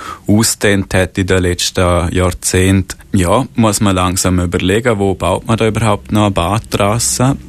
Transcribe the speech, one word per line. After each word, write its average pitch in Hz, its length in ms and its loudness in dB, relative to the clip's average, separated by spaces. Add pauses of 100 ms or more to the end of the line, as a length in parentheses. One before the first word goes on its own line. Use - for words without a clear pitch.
(280)
ausdehnt 104 680 2
hat 92 240 0
in 98 80 0
den 92 160 2
letzten 87 720 0
Jahrzehnten, 92 840 0 (140)
ja, 101 420 0
muss 113 260 2
man 98 140 2
langsam 90 440 0
überlegen, 95 600 0
wo 98 160 0
baut 85 320 -2
man 117 100 0
da 113 100 0
überhaupt 107 440 -2
noch 107 140 2
eine 101 60 2
Bahntrasse. 101 1040 0 (140)